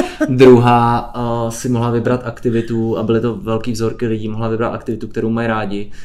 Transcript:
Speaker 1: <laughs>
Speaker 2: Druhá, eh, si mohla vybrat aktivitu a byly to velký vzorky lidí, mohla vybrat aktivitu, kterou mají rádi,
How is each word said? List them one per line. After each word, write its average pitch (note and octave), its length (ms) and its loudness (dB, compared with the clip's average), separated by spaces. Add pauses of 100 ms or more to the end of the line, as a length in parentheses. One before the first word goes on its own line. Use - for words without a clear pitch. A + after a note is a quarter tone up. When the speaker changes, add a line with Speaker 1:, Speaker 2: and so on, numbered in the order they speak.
(100)
Speaker 1:
<laughs> - 180 -4
Speaker 2:
Druhá, A#2+ 880 6
eh, A#2 340 -4
si - 180 -8
mohla A#2+ 220 0
vybrat A#2 340 0
aktivitu A2+ 720 -2
a - 40 -2
byly A2+ 180 2
to A#2 160 -2
velký A2 360 -4
vzorky A2+ 340 -4
lidí, A2 220 -4
mohla A2 200 -4
vybrat A2+ 260 -2
aktivitu, A2 340 -8
kterou A2+ 220 -4
mají A#2 180 -2
rádi, G2+ 420 -4 (140)